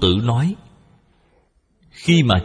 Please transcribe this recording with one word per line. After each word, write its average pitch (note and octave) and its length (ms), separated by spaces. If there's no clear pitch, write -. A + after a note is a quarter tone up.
Tử F2+ 220
nói, B2+ 320
khi E3+ 340
mà G2+ 220